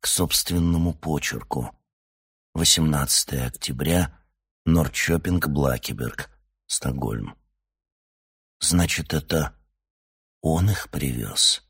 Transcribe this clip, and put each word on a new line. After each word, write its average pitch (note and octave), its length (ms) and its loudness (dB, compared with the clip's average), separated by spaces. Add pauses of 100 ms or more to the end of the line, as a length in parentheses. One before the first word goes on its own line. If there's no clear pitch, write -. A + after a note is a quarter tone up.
к - 60 -6
собственному E2+ 880 2
почерку. C2+ 760 -4 (840)
Восемнадцатое D2 920 2
октября, C#2+ 720 0 (460)
Норрчопинг, E2 840 2
Блакеберг, B1+ 840 -2 (380)
Стокгольм. A#1+ 680 -4 (1200)
Значит, E2+ 540 0
это D2+ 420 -2 (840)
он E2 300 2
их - 200 -4
привез A#1+ 800 -2